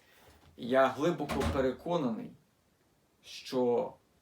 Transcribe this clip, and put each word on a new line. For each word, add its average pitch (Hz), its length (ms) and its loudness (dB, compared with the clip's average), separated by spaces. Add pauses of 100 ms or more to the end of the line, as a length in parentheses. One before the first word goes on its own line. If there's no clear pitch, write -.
(560)
я 131 300 4
глибоко 147 640 -2
переконаний, 131 800 -2 (920)
що - 720 -2 (300)